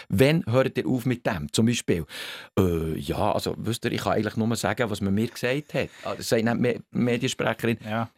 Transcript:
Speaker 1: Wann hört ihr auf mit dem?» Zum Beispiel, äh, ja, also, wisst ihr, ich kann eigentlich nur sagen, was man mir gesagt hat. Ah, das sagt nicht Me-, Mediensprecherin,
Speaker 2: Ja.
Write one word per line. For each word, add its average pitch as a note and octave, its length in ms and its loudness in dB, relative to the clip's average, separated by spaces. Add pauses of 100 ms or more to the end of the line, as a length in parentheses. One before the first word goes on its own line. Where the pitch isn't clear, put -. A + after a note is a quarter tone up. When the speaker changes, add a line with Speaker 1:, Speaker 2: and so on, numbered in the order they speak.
Speaker 1:
Wann C#3 360 4
hört B2 320 2
ihr A#2 80 0
auf B2 200 0
mit B2 200 -2
dem?» E2 280 -4
Zum A2+ 140 4
Beispiel, G#2+ 380 0 (540)
äh, E2 400 2
ja, E2 320 0
also, F2 260 -2
wisst G#2 280 -4
ihr, A2+ 80 -2
ich A2 80 -2
kann G2 120 0
eigentlich G#2 220 -2
nur A2+ 220 0
sagen, G#2+ 320 0
was G2+ 120 -4
man G2 140 0
mir A2+ 120 0
gesagt C3 460 -4
hat. B2 160 -2 (140)
Ah, G2+ 120 -4
das - 140 -10
sagt A#2 140 4
nicht A#2 160 2
Me-, B2 220 0 (100)
Mediensprecherin, A#2+ 920 0
Speaker 2:
Ja. A2 340 -4